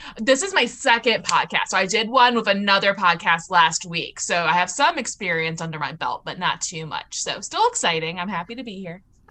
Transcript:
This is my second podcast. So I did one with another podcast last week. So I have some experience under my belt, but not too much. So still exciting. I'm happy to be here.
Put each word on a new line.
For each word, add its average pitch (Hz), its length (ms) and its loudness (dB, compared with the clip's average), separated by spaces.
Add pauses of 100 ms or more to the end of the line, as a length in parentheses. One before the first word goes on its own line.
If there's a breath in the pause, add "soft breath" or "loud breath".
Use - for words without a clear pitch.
(180 loud breath)
This 269 260 2
is 381 100 -4
my 254 120 4
second 233 580 2
podcast. - 460 0
So 190 60 0
I 190 100 2
did 214 220 0
one 247 280 6
with 220 100 -2
another 196 480 2
podcast 170 560 2
last 170 360 4
week. 165 340 -8
So 175 240 0
I 160 80 2
have 180 180 2
some 311 280 2
experience 165 640 -4
under 160 200 -8
my 139 100 -4
belt, 139 340 -6
but 160 140 -8
not 175 220 -2
too 160 260 -8
much. - 340 -10
So - 200 -6
still 403 260 0
exciting. 170 540 -2
I'm 180 80 -6
happy 180 260 -8
to 262 80 -10
be 202 160 -12
here. 185 240 -12 (280)